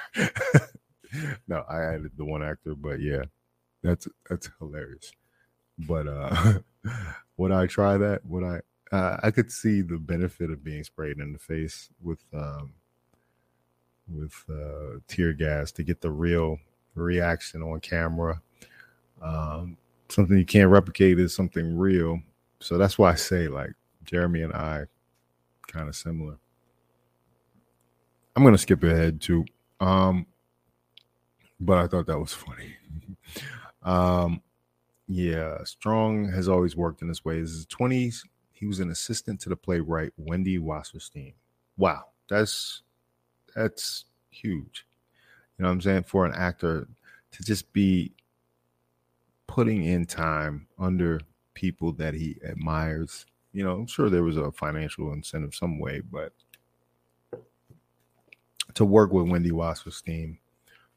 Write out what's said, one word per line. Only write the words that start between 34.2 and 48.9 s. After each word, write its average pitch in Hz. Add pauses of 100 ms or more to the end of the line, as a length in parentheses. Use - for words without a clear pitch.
yeah, 82
Strong 110
has 92
always 90
worked 82
in 85
this -
way. 80
In 82
his 80
twenties, 123 (300)
he -
was 98
an 87
assistant -
to -
the 87
playwright 82
Wendy 90
Wasserstein. 76 (420)
Wow, 95 (240)
that's, - (680)
that's - (260)
huge. - (680)
You 95
know 92
what 90
I'm 92
saying? 95
For 95
an 82
actor 85 (440)
to -
just 104
be 95 (1300)